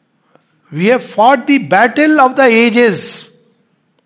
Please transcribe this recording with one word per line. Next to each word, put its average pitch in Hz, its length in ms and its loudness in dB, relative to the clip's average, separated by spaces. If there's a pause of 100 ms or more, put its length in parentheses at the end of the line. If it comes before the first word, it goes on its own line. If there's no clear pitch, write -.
(760)
we 160 100 -6
have 240 180 0
fought 240 440 0
the 262 220 -2
battle 247 500 0
of 262 160 2
the 269 140 2
ages। 226 760 0 (800)